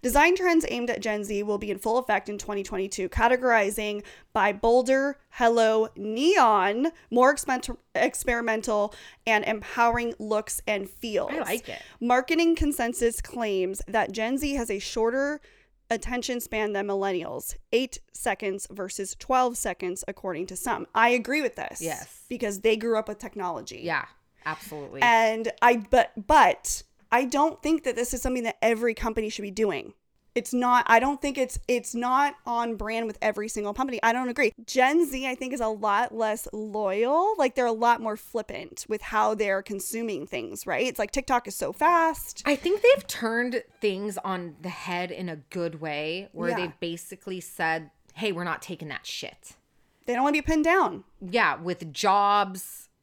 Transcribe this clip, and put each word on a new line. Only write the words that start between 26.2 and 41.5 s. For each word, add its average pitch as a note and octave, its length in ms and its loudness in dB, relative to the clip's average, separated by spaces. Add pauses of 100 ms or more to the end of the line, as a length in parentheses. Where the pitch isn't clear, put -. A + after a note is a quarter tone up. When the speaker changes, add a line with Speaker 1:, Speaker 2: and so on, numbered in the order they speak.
Speaker 1:
but - 560 6 (280)
I B3+ 140 4
don't D4 360 0
think D#4 220 0
that B3 120 -2
this A#3+ 180 -2
is A#3+ 100 -6
something B3+ 200 0
that A3+ 180 -4
every A3+ 340 2
company A3 340 -2
should G#3 140 -8
be G3+ 80 -8
doing. F#3+ 420 -2 (420)
It's A#3+ 160 -2
not, B3 360 4
I A3+ 120 8
don't C4+ 220 0
think C4+ 160 -2
it's, B3+ 300 -2
it's B3 260 -2
not B3+ 400 0 (140)
on A#3 280 -2
brand A3 300 -6
with G#3+ 160 -10
every G#3+ 260 -2
single G#3 240 -6
company. C4 300 -4
I A3+ 120 4
don't B3+ 160 -2
agree. C4 220 2 (140)
Gen C#4+ 400 4
Z, C4 220 -6
I B3+ 80 -4
think, B3+ 180 -6
is A#3+ 80 -4
a A3 60 0
lot G#3+ 480 0
less A3 360 -2
loyal. G#3+ 840 0
Like, C4 160 2
they're B3 140 2
a A3+ 40 2
lot A#3 300 2
more A3 160 -4
flippant - 720 -10
with G#3+ 140 -4
how G#3+ 320 2
they're G3 260 0
consuming G3+ 640 -6
things, A2+ 400 -10
right? A#3+ 220 0
It's A#3 100 -6
like G#3 140 -4
TikTok B3+ 360 -2
is F#3+ 80 -12